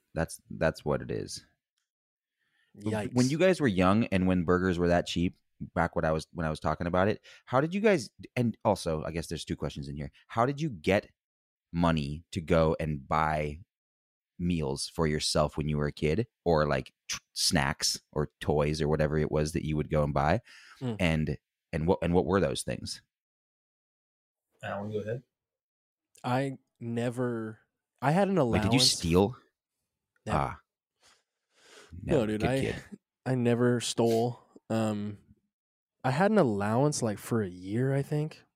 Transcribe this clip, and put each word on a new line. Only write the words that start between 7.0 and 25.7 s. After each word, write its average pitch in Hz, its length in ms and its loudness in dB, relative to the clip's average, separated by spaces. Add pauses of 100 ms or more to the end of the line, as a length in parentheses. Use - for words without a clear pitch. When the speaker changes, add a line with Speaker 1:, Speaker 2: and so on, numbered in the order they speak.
Speaker 1:
it, 107 120 -2 (260)
how 123 140 0
did 165 140 -2
you 202 80 -4
guys, 190 280 2 (260)
and 120 280 0
also, 85 400 0
I - 80 -6
guess 80 160 -6
there's 80 180 -6
two 85 100 -6
questions 71 340 -8
in 71 80 -10
here. 71 140 -8 (160)
How 117 180 0
did 139 160 -4
you 160 80 -4
get 92 400 0 (640)
money 82 580 0
to - 80 -6
go 80 400 2
and 76 260 -4
buy 78 540 -2 (800)
meals 80 540 -2
for 82 140 0
yourself 76 500 0
when 73 100 -2
you 76 100 -2
were 73 100 0
a 76 40 -4
kid, 80 360 -2 (180)
or, 78 220 4
like, 67 260 -2 (160)
tr-, - 80 -6 (160)
snacks - 640 0 (140)
or 76 160 -2 (100)
toys 76 420 0
or 73 60 0
whatever 76 300 0
it 76 140 0
was 78 220 0
that 82 120 -4
you 76 100 -2
would 76 140 -2
go 76 140 2
and 73 100 -2
buy? 73 260 2 (400)
Speaker 2:
Mm. 123 200 -6
Speaker 1:
And, 78 380 0 (360)
and 82 140 -2
what, 92 160 4
and 85 100 0
what 87 140 4
were 95 120 2
those 69 220 -2
things? - 400 -8 (1600)
Speaker 3:
Alan, 101 280 -8
go 107 80 -4
ahead. 110 240 -8 (1000)